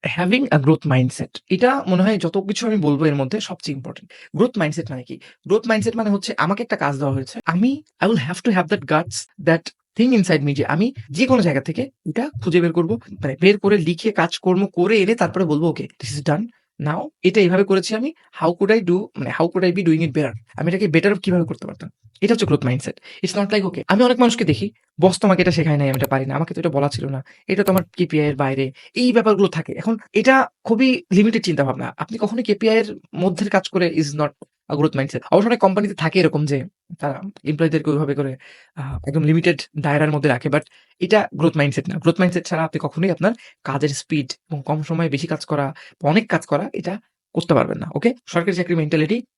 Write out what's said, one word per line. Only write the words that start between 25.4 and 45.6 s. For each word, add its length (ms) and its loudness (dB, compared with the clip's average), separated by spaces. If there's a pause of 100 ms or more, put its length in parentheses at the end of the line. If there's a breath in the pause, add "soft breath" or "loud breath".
এটা 100 4
শেখায় 260 2
নাই, 120 2
আমি 80 -2
এটা 100 0
পারি 180 -2
না, 100 -6
আমাকে 180 -4
তো 60 -8
এটা 100 -2
বলা 200 0
ছিল 180 -6
না, 160 -6 (240 soft breath)
এটা 160 0
তো 80 2
আমার 120 2 (140)
কেপিআই 300 0
এর 80 -2
বাইরে, 360 -2 (220 loud breath)
এই 200 2
ব্যাপারগুলো 340 4
থাকে। 260 -4
এখন 240 -2 (160)
এটা 340 4 (160)
খুবই 480 2
লিমিটেড 340 4
চিন্তাভাবনা। 520 -2
আপনি 200 -8
কখনোই 260 -2
কেপিআই 340 2
এর 220 -2 (160)
মধ্যের 340 -2
কাজ 200 0
করে 200 0
is 280 -2
not 120 -2 (400)
a 60 -2
growth 200 0
mindset। 240 -4 (120)
অবশ্য 160 4
অনেক 120 0
কোম্পানিতে 340 0
থাকে 260 0
এরকম 260 2
যে 200 -2 (340)
তারা 220 -6 (220)
এমপ্লয়ীদেরকে 460 0
ওইভাবে 260 0
করে, 220 -4 (380 loud breath)
আহ, 320 -8
একদম 160 0
লিমিটেড 380 2 (180)
দায়রার 320 2
মধ্যে 180 0
রাখে, 200 -2
but 120 2 (380 soft breath)
এটা 340 2
গ্রোথ 240 2
মাইন্ডসেট 320 0
না। 100 -4
গ্রোথ 200 2
মাইন্ডসেট 280 0
ছাড়া 160 -2
আপনি 160 -4
কখনোই 320 -2
আপনার 200 0 (320 loud breath)
কাজের 260 -2
স্পিড 420 -4 (200)
এবং 140 -8
কম 180 -2
সময়ে 260 -2
বেশি 180 -4
কাজ 180 -6
করা 280 -2 (300 loud breath)